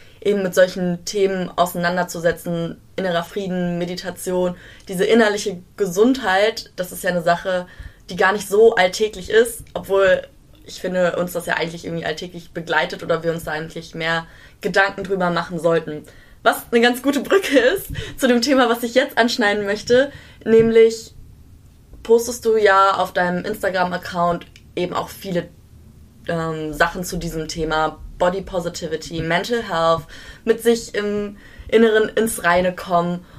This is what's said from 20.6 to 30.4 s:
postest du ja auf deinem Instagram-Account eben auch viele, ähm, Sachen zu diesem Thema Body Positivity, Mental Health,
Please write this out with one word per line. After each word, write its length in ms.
postest 400
du 140
ja 400
auf 160
deinem 320
Instagram-Account 1000
eben 180
auch 160
viele, 380
ähm, 460
Sachen 300
zu 140
diesem 300
Thema 520
Body 240
Positivity, 800
Mental 480
Health, 340